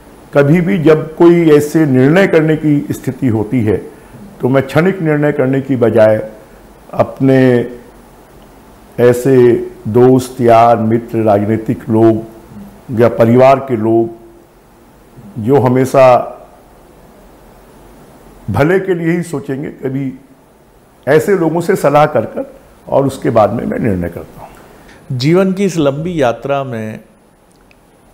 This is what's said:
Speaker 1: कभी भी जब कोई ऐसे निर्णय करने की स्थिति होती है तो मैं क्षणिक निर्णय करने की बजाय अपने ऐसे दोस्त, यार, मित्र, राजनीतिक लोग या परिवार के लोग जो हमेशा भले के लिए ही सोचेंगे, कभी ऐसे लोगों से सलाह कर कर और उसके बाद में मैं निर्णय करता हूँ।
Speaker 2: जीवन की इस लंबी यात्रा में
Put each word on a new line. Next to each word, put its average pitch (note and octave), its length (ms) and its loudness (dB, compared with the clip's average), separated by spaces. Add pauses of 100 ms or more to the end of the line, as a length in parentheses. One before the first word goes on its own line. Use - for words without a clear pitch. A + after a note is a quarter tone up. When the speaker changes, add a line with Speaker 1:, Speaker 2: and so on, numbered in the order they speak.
(340)
Speaker 1:
कभी C#3+ 280 2
भी F#3+ 160 -2
जब D#3 380 0
कोई E3+ 360 4
ऐसे D3 340 2
निर्णय C#3+ 420 2
करने D#3 280 0
की D3 380 -2
स्थिति - 340 -6
होती A#2+ 340 -2
है G2+ 160 0 (640)
तो B2+ 80 -2
मैं C3 180 0
क्षणिक F#3 340 -2
निर्णय D3 300 0
करने C3+ 300 -2
की C3+ 140 -4
बजाय A2 420 2 (760)
अपने C3+ 460 0 (1600)
ऐसे B2 540 4 (340)
दोस्त, B2+ 540 2
यार, A#2 360 4
मित्र, A2+ 400 -4
राजनीतिक G#2+ 720 -2
लोग A2 340 2 (760)
या A#2 100 4
परिवार B2+ 500 4
के B2+ 160 -6
लोग - 1700 -8
जो C3 160 2
हमेशा B2+ 460 2 (2500)
भले D#3 300 0
के F#3+ 140 -4
लिए E3 180 -4
ही F3 120 -4
सोचेंगे, C3+ 460 -10
कभी C3 440 -8 (920)
ऐसे D#3+ 300 2
लोगों E3 240 -2
से F3+ 140 -2
सलाह D3+ 300 2
कर A#2+ 200 -2
कर - 280 -12 (360)
और C3+ 180 0
उसके - 220 -6
बाद G#2+ 240 2
में A#2+ 120 -6
मैं - 140 -6
निर्णय F#2 300 -4
करता - 320 -18
हूँ। - 80 -20 (640)
Speaker 2:
जीवन E3 420 0
की G3+ 120 -4
इस E3 120 -6
लंबी D3+ 440 -4
यात्रा C3+ 420 -4
में A2+ 360 -10 (1160)